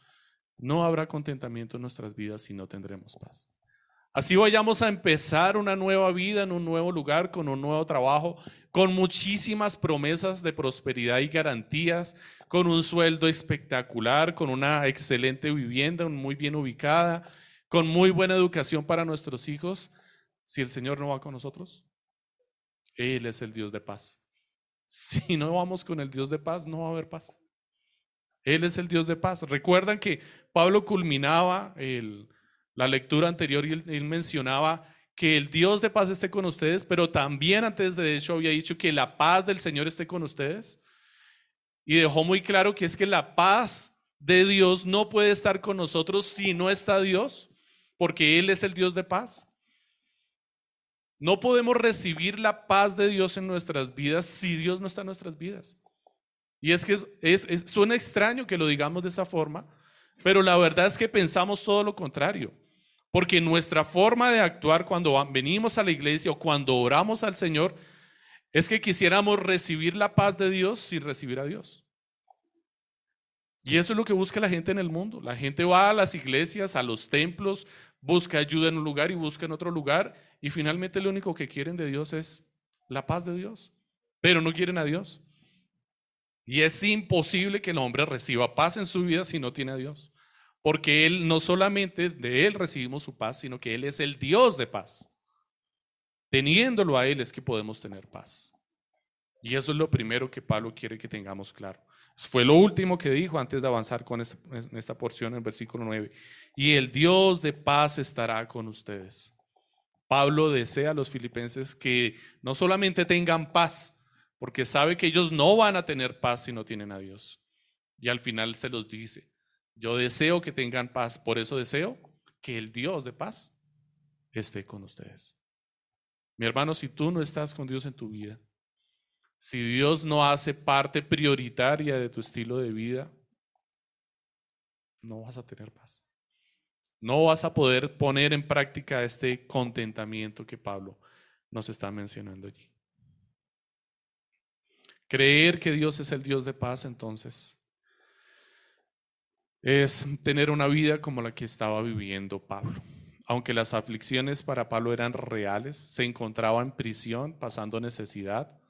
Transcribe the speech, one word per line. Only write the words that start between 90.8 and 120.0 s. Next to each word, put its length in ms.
él, 220
no 120
solamente 720
de 360
él 80
recibimos 480
su 140
paz, 240
sino 200
que 140
él 100
es 160
el 180
Dios 380
de 100
paz. 440
Teniéndolo 680
a 80
él 140
es 120
que 80
podemos 400
tener 280
paz. 440
Y 140
eso 160
es 60
lo 120
primero 400
que 120
Pablo 320
quiere 240
que 100
tengamos 440
claro. 280
Fue 280
lo 100
último 440
que 120
dijo 280
antes 240
de 60
avanzar 360
con 160
esta, 160
en 260
esta 220
porción, 340
en 60
el 60
versículo 400
nueve. 260
"Y 160
el 180
Dios 500
de 120
paz 460
estará 500
con 180
ustedes". 680
Pablo 420
desea 400
a 40
los 140
filipenses 680
que 420
no 120
solamente 500
tengan 480
paz, 460
porque 260
sabe 320
que 100
ellos 240
no 260
van 200
a 100
tener 320
paz 260
si 80
no 120
tienen 280
a 60
Dios. 420
Y 100
al 100
final 380
se 120
los 200
dice, 420
"Yo 200
deseo 440